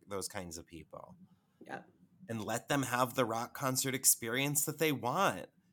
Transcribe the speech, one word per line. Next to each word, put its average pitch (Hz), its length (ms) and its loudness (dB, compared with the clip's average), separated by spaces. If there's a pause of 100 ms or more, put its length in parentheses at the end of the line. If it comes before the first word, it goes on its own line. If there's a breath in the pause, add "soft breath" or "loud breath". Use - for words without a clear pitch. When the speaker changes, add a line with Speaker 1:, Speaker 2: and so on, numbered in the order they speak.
Speaker 1:
those 95 200 -4
kinds 87 300 -8
of 85 80 -14
people. - 500 -16 (520)
Speaker 2:
Yeah. 131 140 -10 (480)
Speaker 1:
And 113 140 -4
let 110 240 -2
them 143 140 2
have 123 320 2
the 127 120 2
rock 113 280 -4
concert 131 400 0
experience 135 720 2
that 151 140 -4
they 156 120 4
want. 127 540 2 (280)